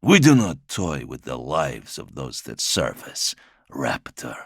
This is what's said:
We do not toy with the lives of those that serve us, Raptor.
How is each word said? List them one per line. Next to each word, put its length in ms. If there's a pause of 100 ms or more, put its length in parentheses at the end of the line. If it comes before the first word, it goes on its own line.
We 160
do 160
not 340
toy 380
with 160
the 160
lives 600
of 160
those 280
that 180
serve 440
us, 300 (360)
Raptor. 760